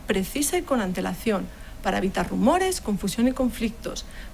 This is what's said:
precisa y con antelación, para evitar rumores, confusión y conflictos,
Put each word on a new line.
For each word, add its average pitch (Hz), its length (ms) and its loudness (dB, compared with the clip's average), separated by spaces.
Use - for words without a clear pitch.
precisa 240 500 0
y 349 40 2
con 269 180 2
antelación, 185 680 0
para 196 140 0
evitar 190 320 0
rumores, 339 500 4
confusión 208 480 0
y 262 60 4
conflictos, - 720 -2